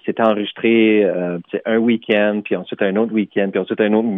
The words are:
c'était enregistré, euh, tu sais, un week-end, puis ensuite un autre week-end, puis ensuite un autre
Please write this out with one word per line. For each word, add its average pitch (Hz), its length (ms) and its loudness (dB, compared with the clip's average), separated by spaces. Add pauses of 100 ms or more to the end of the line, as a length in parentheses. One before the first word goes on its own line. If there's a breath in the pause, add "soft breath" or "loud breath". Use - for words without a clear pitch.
c'était 110 160 -2
enregistré, 110 840 2
euh, 87 320 -2 (140)
tu - 80 -4
sais, - 80 -6
un 113 100 0
week-end, 110 680 0
puis 101 140 -4
ensuite 92 240 -10
un 98 160 0
autre 110 160 0
week-end, 101 380 -2
puis 98 100 -2
ensuite 98 220 -6
un 104 100 2
autre 113 260 2